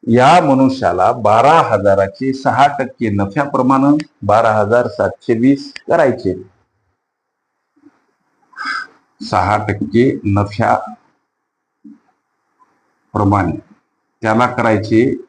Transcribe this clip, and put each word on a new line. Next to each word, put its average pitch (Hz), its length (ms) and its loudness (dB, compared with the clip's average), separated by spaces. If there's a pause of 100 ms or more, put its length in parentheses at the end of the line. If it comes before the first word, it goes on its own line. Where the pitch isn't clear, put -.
या 131 380 6
मनुष्याला 123 680 0 (100)
बारा 120 460 4
हजाराचे 98 680 0
सहा 135 320 0 (120)
टक्के 123 320 -6
नफ्याप्रमाणे 135 880 0 (300)
बारा 110 260 2
हजार 110 360 0
सातशे - 500 -4
वीस 139 340 0 (160)
करायचे. 120 460 0 (2750)
सहा 98 360 -2 (120)
टक्के 113 580 -2
नफ्याप्रमाणे - 3250 -6 (640)
त्याला 113 260 2
करायचे 113 680 0 (120)